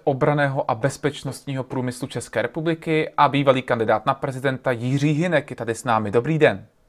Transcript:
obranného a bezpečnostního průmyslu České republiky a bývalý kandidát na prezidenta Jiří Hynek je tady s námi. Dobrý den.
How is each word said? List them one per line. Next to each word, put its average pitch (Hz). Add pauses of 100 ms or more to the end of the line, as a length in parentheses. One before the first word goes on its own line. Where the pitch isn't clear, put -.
obranného 143
a 123
bezpečnostního 135
průmyslu 127
České -
republiky 156
a 143
bývalý 135
kandidát 113
na 139
prezidenta 131
Jiří 131
Hynek 151
je 127
tady 113
s -
námi. 110
Dobrý 135
den. 107 (240)